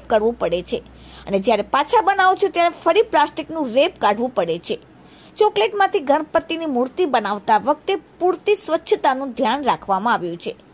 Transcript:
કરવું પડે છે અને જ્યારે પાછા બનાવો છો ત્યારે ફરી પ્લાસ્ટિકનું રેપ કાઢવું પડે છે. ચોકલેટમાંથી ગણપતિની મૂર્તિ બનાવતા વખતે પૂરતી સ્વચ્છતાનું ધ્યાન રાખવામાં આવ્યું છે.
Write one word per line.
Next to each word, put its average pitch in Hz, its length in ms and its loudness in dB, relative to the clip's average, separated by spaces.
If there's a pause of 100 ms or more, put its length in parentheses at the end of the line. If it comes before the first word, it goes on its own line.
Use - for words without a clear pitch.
કરવું 226 320 0
પડે 175 240 -2
છે - 200 -6 (440)
અને 196 120 0
જ્યારે 208 240 0
પાછા 294 400 0
બનાવો 381 320 2
છો 381 140 0
ત્યારે 339 200 2
ફરી 339 340 2
પ્લાસ્ટિકનું 311 680 -2
રેપ 294 260 2
કાઢવું 226 360 0
પડે 170 240 -2
છે. 180 200 -8 (600)
ચોકલેટમાંથી 403 600 2
ગણપતિની 320 680 -2
મૂર્તિ 262 400 -2
બનાવતા 208 520 0
વખતે 277 380 -2
પૂરતી 359 580 -2
સ્વચ્છતાનું 302 760 -2
ધ્યાન 254 340 -2
રાખવામાં 214 500 0
આવ્યું 175 220 -4
છે. - 180 -10 (200)